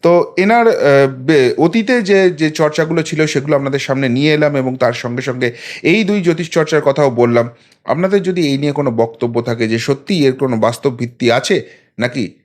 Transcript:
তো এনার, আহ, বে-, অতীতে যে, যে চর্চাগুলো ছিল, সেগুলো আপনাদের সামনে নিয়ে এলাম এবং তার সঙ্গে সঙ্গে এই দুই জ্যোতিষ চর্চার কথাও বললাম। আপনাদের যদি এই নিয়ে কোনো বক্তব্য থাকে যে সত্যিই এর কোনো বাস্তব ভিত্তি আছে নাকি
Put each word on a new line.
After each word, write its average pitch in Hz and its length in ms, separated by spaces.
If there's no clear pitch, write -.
তো 175 340
এনার, 226 320
আহ, 196 60
বে-, 131 480
অতীতে 220 440
যে, 190 280
যে 156 200
চর্চাগুলো 160 520
ছিল, 156 240
সেগুলো 147 300
আপনাদের 139 220
সামনে 135 300
নিয়ে 143 260
এলাম 151 220
এবং 131 200
তার 123 160
সঙ্গে 120 300
সঙ্গে 123 300
এই 202 220
দুই 202 180
জ্যোতিষ 165 280
চর্চার 156 300
কথাও 139 300
বললাম। 120 400
আপনাদের 190 380
যদি 175 240
এই 139 120
নিয়ে 143 140
কোনো 139 180
বক্তব্য 117 520
থাকে 120 260
যে 113 100
সত্যিই 139 480
এর 131 60
কোনো 131 240
বাস্তব 120 400
ভিত্তি 120 360
আছে 131 300
নাকি 117 360